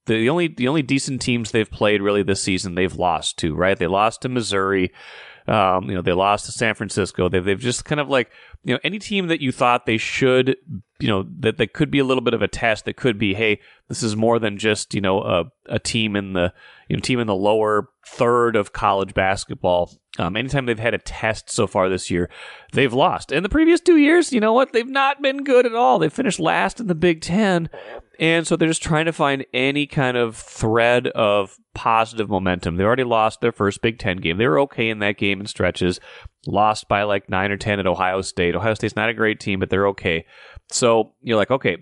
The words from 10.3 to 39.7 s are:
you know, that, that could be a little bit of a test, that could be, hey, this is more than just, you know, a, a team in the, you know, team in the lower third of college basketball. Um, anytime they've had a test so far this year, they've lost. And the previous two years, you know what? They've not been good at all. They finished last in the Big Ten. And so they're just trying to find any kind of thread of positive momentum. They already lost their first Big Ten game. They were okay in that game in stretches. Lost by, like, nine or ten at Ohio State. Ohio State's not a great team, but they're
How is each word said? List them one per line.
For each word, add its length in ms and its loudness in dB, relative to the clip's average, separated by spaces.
you 80 -2
know, 180 0
that, 180 0
that 160 -2
could 160 0
be 100 2
a 40 4
little 180 2
bit 120 0
of 80 0
a 80 0
test, 340 -2
that 140 -8
could 200 0
be, 160 0
hey, 280 0
this 160 -8
is 120 0
more 240 2
than 180 -4
just, 360 -2
you 80 -2
know, 200 0
a, 240 0
a 120 -4
team 380 -2
in 160 -6
the, 200 0
you 80 -2
know, 40 -6
team 180 -2
in 80 -2
the 80 0
lower 540 0
third 520 2
of 160 -2
college 400 0
basketball. 760 0
Um, 160 -2
anytime 300 -4
they've 120 -2
had 160 -2
a 60 -2
test 500 -6
so 160 0
far 240 2
this 220 -4
year, 180 0
they've 200 2
lost. 380 0
And 120 0
the 60 -4
previous 320 4
two 160 6
years, 340 4
you 80 2
know 140 2
what? 180 2
They've 160 0
not 340 -2
been 220 -2
good 220 4
at 100 -2
all. 220 4
They 120 2
finished 300 -4
last 400 0
in 80 -6
the 80 0
Big 260 0
Ten. 480 0
And 260 2
so 100 0
they're 120 2
just 160 -2
trying 220 0
to 60 -2
find 320 0
any 340 0
kind 280 0
of 220 0
thread 720 2
of 500 0
positive 560 0
momentum. 460 0
They 80 0
already 200 2
lost 380 0
their 100 0
first 300 -2
Big 160 -2
Ten 200 -4
game. 200 -2
They 100 2
were 120 2
okay 300 -2
in 100 -6
that 180 -2
game 240 -2
in 60 -10
stretches. 520 0
Lost 420 0
by, 160 0
like, 240 -2
nine 240 0
or 60 -4
ten 220 -2
at 80 0
Ohio 340 0
State. 320 -2
Ohio 220 0
State's 200 -4
not 140 0
a 40 -4
great 260 0
team, 200 -4
but 100 -2
they're 180 2